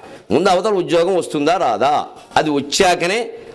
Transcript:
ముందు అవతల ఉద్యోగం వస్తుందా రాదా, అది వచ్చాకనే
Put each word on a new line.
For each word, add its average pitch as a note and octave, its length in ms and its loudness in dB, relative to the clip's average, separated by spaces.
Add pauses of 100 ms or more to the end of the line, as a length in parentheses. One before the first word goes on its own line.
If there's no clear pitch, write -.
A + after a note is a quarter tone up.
(320)
ముందు E3 180 2
అవతల F#3+ 240 2
ఉద్యోగం E3+ 420 0
వస్తుందా D#3 420 0
రాదా, B2+ 500 0 (280)
అది D#3 140 0
వచ్చాకనే F3 840 0 (220)